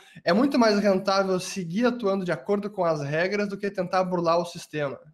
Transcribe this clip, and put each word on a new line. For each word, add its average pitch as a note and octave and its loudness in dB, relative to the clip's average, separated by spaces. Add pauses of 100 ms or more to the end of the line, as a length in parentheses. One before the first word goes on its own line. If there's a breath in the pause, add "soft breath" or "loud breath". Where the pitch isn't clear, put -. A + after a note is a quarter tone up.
(240 loud breath)
é E3+ 2
muito C#4 2
mais G#3+ 4
rentável F#3+ 2
seguir F#3 -4
atuando G3+ 0
de F3 -2
acordo G3+ -2
com F#3+ -4
as D#3+ 0
regras F#3 -2
do G3 -8
que G3+ -6
tentar F#3 0
burlar F3 0
o F3 0
sistema. D3 -8 (140)